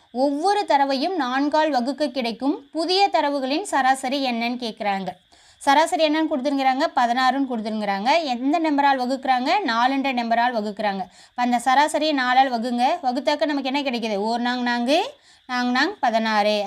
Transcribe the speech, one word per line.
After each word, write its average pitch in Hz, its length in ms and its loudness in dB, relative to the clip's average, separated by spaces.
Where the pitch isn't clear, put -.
ஒவ்வொரு 302 540 0
தரவையும் 277 500 0
நான்கால் 285 540 0
வகுக்க 269 380 -2
கிடைக்கும் 262 640 -4
புதிய 370 420 2
தரவுகளின் 285 480 0
சராசரி 269 640 0
என்னன்னு 240 400 -4
கேட்குறாங்க. 202 420 -4
சராசரி 320 500 2
என்னன்னு 311 240 0
கொடுத்துருங்கிறாங்க? 277 640 0
பதினாறுன்னு 254 540 2
கொடுத்துருங்கிறாங்க. 220 720 0
எந்த 269 360 -2
நம்பரால் 285 400 2
வகுக்கிறாங்க? 254 520 -2
நாலுன்ற 262 480 0
நம்பரால் 233 400 0
வகுக்கிறாங்க. 208 460 -4
அப்ப - 360 -14
அந்த 247 240 0
சராசரியை 294 540 2
நாலால் 262 360 4
வகுங்க. 247 540 0
வகுத்தாக்க 294 420 0
நமக்கு 277 280 -2
என்ன 285 80 -2
கிடைக்குது? 233 340 -4
ஓர் 226 240 -2
நாங் 247 220 -2
நான்கு, 247 520 0
நாங் 247 240 -2
நாங் 294 280 0
பதினாறு. 214 680 2